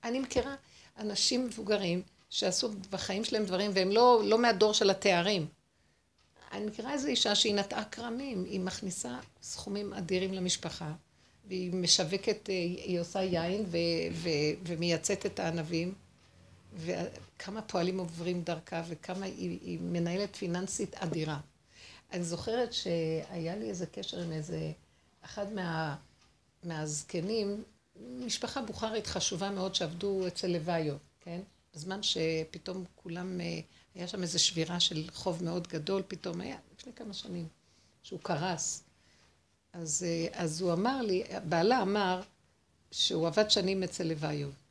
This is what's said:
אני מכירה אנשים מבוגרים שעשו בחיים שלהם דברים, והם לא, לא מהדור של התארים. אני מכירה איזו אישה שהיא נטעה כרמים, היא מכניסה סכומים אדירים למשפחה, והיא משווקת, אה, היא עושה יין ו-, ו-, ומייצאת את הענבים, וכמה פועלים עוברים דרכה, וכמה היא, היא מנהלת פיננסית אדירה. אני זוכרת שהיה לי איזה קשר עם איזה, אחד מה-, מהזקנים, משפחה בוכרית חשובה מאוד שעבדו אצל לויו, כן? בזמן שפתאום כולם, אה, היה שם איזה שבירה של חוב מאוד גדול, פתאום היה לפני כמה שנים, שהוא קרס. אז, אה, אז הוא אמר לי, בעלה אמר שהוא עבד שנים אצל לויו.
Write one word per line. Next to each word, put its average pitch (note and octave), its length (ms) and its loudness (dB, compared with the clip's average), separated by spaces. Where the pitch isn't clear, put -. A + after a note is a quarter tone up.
אני A#3+ 160 -2
מכירה C4+ 360 0
אנשים A3 480 2
מבוגרים G#3 560 0
שעשו G#3 380 2
בחיים G3 340 -2
שלהם G#3+ 220 2
דברים, F#3+ 280 2
והם F#3 180 4
לא, A#3+ 340 10
לא G#3 120 6
מהדור G#3+ 360 6
של G3+ 160 6
התארים. F#3+ 580 4
אני G#3 140 -6
מכירה A3 280 -4
איזו C#4 140 0
אישה A#3+ 280 4
שהיא G#3 200 4
נטעה G3+ 280 0
כרמים, A#3 600 -4
היא F#3+ 160 -4
מכניסה F3+ 600 -4
סכומים G3+ 520 -6
אדירים F#3 400 0
למשפחה, F3 600 -2
והיא F#3 260 -4
משווקת, F#3 760 2
אה, G3 60 0
היא F3 440 0
עושה F3 220 -2
יין F#3 460 0
ו-, E3+ 100 0
ו-, E3+ 160 -2
ומייצאת E3+ 580 0
את F#3+ 140 -4
הענבים, E3+ 540 -2
וכמה - 880 -6
פועלים F#3 380 0
עוברים F3 420 -4
דרכה, E3 460 -4
וכמה F3+ 380 -6
היא, F#3 360 -6
היא E3+ 200 -6
מנהלת F3 540 0
פיננסית F#3 600 -2
אדירה. D#3 440 -2
אני F3 120 -2
זוכרת A3+ 500 -2
שהיה E3 840 -2
לי A3 140 -4
איזה F#3 160 -4
קשר - 340 -8
עם E3+ 120 -4
איזה, D#3 400 -4
אחד G#3 280 -6
מה-, D#3+ 420 -2
מהזקנים, F3 1000 -4
משפחה B3 420 -4
בוכרית A3 460 -4
חשובה F#3+ 420 -2
מאוד F#3+ 260 -2
שעבדו F#3 520 0
אצל F3+ 200 -4
לויו, E3 480 2
כן? F3 220 -10
בזמן F#3+ 300 -6
שפתאום E3 840 0
כולם, F3+ 460 -6
אה, E3+ 180 -4
היה F3+ 120 -8
שם F#3+ 140 -6
איזה F3 180 0
שבירה E3+ 400 2
של D#3+ 340 2
חוב F3 300 -2
מאוד F3 240 -2
גדול, F#3+ 400 0
פתאום F3 340 -6
היה - 160 -8
לפני B3 160 -16
כמה G#3+ 200 -12
שנים, F3 340 -8
שהוא - 200 -10
קרס. E3 600 -2
אז, E3+ 340 -2
אה, E3 200 2
אז D#3+ 180 0
הוא F3+ 120 4
אמר A#3+ 280 2
לי, F#3+ 220 2
בעלה F3 380 6
אמר F#3+ 400 2
שהוא - 360 2
עבד G#3+ 240 6
שנים F#3+ 320 4
אצל F3 200 -4
לויו. D3+ 460 0